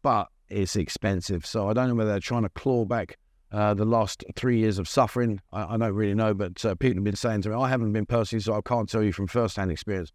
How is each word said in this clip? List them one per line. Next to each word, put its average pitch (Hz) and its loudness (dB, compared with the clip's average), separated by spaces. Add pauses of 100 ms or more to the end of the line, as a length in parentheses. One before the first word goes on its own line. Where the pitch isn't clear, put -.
but 113 2 (220)
it's 98 0
expensive." 92 -2
So 104 -2
I 110 2
don't 127 2
know 120 0
whether 107 2
they're 98 -2
trying 120 -2
to 95 -2
claw 123 0
back, 101 -4 (340)
uh, 104 2
the 104 2
last 113 0 (100)
three 120 2
years 107 2
of 87 -4
suffering. 117 2 (140)
I, 98 -4
I - 0
don't 110 2
really 101 2
know, 110 2
but, 95 -4
uh, 98 0
people 123 0
have 98 0
been 101 0
saying 107 -2
to 107 -4
me, 107 -2
I 127 0
haven't 113 0
been 107 0
personally, 113 0
so 107 -2
I 104 -2
can't 117 -2
tell 110 2
you 98 4
from 98 -2
first-hand 104 0
experience. 92 -6